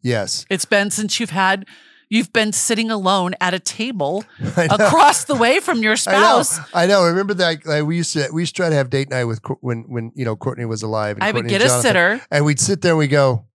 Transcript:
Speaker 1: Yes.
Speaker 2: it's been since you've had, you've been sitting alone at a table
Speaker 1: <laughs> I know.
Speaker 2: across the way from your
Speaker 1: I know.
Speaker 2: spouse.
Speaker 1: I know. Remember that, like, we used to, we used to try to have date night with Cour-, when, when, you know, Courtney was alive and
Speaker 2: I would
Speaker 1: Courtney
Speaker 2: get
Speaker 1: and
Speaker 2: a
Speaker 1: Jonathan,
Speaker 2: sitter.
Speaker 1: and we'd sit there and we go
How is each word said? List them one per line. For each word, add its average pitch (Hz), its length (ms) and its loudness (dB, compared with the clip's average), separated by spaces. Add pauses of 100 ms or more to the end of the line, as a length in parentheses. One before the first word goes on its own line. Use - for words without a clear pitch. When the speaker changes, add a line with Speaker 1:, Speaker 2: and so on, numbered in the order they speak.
Speaker 1:
Yes. 110 480 -4
Speaker 2:
it's 190 160 -4
been 202 240 0
since 214 280 -4
you've 233 120 -4
had, 190 340 0 (460)
you've 220 240 0
been 214 180 2
sitting 226 380 -2
alone 185 500 0
at 180 140 0
a 185 40 -4
table 196 680 -4 (140)
Speaker 1:
<laughs> - 180 -6
I 170 100 2
know. 202 80 2 (120)
Speaker 2:
across - 380 4
the 294 100 -2
way 247 240 2
from 339 240 -2
your 214 140 2 (100)
Speaker 1:
I 190 60 0
know. 247 300 4
Speaker 2:
spouse. - 180 -4 (140)
Speaker 1:
I 175 120 2
know. 196 200 4
Remember 190 280 0
that, 170 320 -2
like, 151 180 0
we 160 120 -2
used 170 160 -2
to, 143 200 -2
we 165 100 -2
used 165 120 -6
to - 80 -6
try 170 60 0
to 156 80 2
have 131 140 0
date 139 200 -2
night 127 140 -2
with 113 180 -4
Cour-, - 200 -8
when, 117 260 -6
when, 117 260 -8
you 135 120 -6
know, 110 100 -4
Courtney 123 300 -6
was 110 160 -6
alive 107 340 -4
and 180 80 -4
Speaker 2:
I 202 40 0
would 220 60 -2 (140)
Speaker 1:
Courtney - 20 -2
Speaker 2:
get 202 120 0
Speaker 1:
and - 20 2
Speaker 2:
a - 40 4
Speaker 1:
Jonathan, 123 200 2
Speaker 2:
sitter. 196 320 2 (100)
Speaker 1:
and 147 140 2
we'd 147 160 0
sit 196 220 -2
there 175 100 4
and 160 60 2
we 147 100 0
go 135 460 2